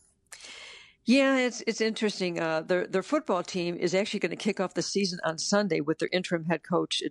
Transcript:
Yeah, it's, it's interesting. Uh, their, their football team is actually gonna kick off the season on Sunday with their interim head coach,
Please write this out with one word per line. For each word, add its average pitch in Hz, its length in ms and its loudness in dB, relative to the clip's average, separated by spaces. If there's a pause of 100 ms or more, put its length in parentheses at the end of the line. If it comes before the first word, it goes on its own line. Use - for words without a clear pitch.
(1040)
Yeah, 269 320 6
it's, 247 280 0
it's 220 140 -2
interesting. 202 600 0
Uh, 160 200 0
their, 180 260 2
their 185 160 0
football 240 400 0
team 175 340 -2
is 175 180 0
actually 202 240 0
gonna 170 160 -2
kick - 240 -2
off 185 140 -2
the 170 80 0
season 180 420 -2
on 160 140 -2
Sunday 196 420 2
with 151 200 0
their 170 120 -2
interim 180 320 -2
head 165 200 0
coach, 165 480 0